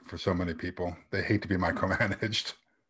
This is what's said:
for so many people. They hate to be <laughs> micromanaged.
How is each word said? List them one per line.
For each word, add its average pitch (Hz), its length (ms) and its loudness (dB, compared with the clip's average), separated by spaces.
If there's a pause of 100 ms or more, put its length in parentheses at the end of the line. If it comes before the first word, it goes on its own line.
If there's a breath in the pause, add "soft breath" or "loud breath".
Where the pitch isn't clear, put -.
for 87 100 -8
so 95 160 2
many 87 200 0
people. 87 420 -4 (140)
They 95 120 0
hate 101 200 2
to - 60 -6
be 95 80 4
<laughs> 90 120 2
micromanaged. 101 840 0 (360)